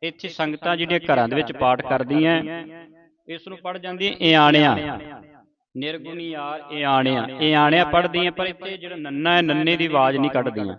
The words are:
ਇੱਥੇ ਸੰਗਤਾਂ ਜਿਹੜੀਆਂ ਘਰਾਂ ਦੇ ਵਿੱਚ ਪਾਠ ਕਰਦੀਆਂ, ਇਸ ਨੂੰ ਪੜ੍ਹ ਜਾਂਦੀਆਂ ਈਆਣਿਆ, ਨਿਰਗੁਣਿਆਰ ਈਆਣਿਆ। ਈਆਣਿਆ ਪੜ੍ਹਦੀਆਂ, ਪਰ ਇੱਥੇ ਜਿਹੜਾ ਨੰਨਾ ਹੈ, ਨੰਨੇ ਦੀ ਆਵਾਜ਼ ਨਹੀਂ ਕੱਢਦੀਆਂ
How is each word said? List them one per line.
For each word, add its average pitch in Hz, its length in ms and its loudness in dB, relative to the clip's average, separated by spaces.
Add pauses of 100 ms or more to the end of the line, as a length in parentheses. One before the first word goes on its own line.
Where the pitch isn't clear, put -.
ਇੱਥੇ 165 280 -10
ਸੰਗਤਾਂ 156 480 -4
ਜਿਹੜੀਆਂ 170 220 0
ਘਰਾਂ 143 280 2
ਦੇ 127 80 -4
ਵਿੱਚ 147 160 -2
ਪਾਠ 127 300 2
ਕਰਦੀਆਂ, 143 600 0 (840)
ਇਸ 165 200 -16
ਨੂੰ 190 100 -16
ਪੜ੍ਹ 185 200 -10
ਜਾਂਦੀਆਂ 185 440 -4
ਈਆਣਿਆ, 151 540 6 (1000)
ਨਿਰਗੁਣਿਆਰ 156 880 -10 (120)
ਈਆਣਿਆ। 131 540 0 (140)
ਈਆਣਿਆ 151 440 4
ਪੜ੍ਹਦੀਆਂ, 175 460 0
ਪਰ 185 140 -6
ਇੱਥੇ 185 320 -10
ਜਿਹੜਾ 175 180 -14
ਨੰਨਾ 151 400 -2
ਹੈ, 175 60 4
ਨੰਨੇ 156 360 2
ਦੀ 165 80 0
ਆਵਾਜ਼ 139 320 2
ਨਹੀਂ 139 140 0
ਕੱਢਦੀਆਂ 107 480 -4